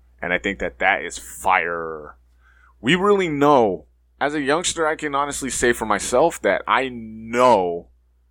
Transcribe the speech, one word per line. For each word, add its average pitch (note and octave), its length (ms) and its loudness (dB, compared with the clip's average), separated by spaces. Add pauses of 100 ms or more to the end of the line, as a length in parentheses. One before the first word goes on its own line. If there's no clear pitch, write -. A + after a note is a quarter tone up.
(220)
And E2+ 100 -4
I F2+ 60 0
think G2 220 -4
that F2+ 180 -6
that F#2 260 0
is E2+ 140 -10
fire. E2 960 -4 (640)
We C3+ 140 2
really G3 340 2
know. C#3 560 4 (340)
As C#3+ 160 -2
a D#3 60 -2
youngster, D#3 460 -2
I D#3+ 100 0
can D3+ 180 -6
honestly C#3 360 -4
say A#2+ 240 2
for A2+ 100 -6
myself A#2+ 560 0
that F#2+ 260 0
I B2+ 220 0
know A2 1000 0 (420)